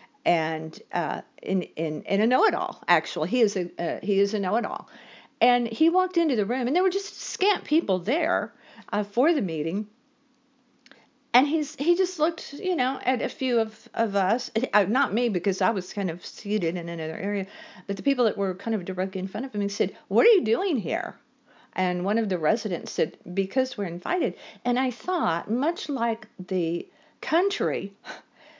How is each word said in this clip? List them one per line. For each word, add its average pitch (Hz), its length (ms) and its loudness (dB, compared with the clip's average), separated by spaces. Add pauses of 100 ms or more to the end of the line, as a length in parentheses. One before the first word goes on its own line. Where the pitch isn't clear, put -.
(240)
And, 160 540 0 (140)
uh, - 300 -2 (200)
in, 190 200 0
in, 156 440 -4
and 196 160 0
a 220 40 4
know-it-all, 277 600 2
actually. 170 440 0
He 247 100 2
is 208 160 4
a, 175 220 -4
uh, 160 240 -2
he 196 180 2
is 202 140 2
a 214 40 0
know-it-all. 202 500 -4 (520)
And 247 260 4
he 320 240 2
walked 359 260 2
into 320 200 2
the 208 100 2
room, 247 200 -2
and 269 100 2
there 370 60 4
were 381 60 4
just 381 320 -4
scant - 440 0
people 214 340 2
there, 220 560 0 (380)
uh, 208 100 0
for 247 320 2
the 294 80 0
meeting. 170 460 -2 (1500)
And 269 140 6
he's, 302 260 -2
he 330 220 2
just 370 240 0
looked, 339 320 -2
you 339 240 -2
know, 262 280 -2
at 254 160 0
a 147 80 -2
few 254 300 0
of, 220 340 -4
of 208 220 0
us, 196 380 0 (200)
uh, 208 120 6
not 247 280 0
me, 240 160 2
because 185 320 0
I 185 100 4
was 185 220 -4
kind 196 160 -2
of 170 160 -6
seated 185 520 -2
in 170 120 -6
another 160 280 -6
area, 196 320 -4 (400)
but 202 80 -4
the 196 80 -6
people 262 220 4
that 190 120 0
were 196 160 0
kind 226 220 -4
of 180 80 -4
directly 185 340 -4
in 180 80 -4
front 208 180 -6
of 262 80 -8
him, 208 80 -2
he 202 80 0
said, 208 280 -2 (100)
"What 220 200 4
are 480 40 8
you 370 140 6
doing 294 320 2
here?" 160 400 -2 (580)
And 180 300 0
one 208 140 2
of 220 100 0
the 185 100 0
residents 180 540 0
said, - 260 -2 (160)
"Because 196 420 0
we're 202 100 -4
invited." 180 480 -2 (300)
And 247 140 0
I 254 140 0
thought, 233 580 -2
much 277 380 -2
like 233 400 -2 (100)
the 175 500 -2 (320)
country, 202 720 0 (680)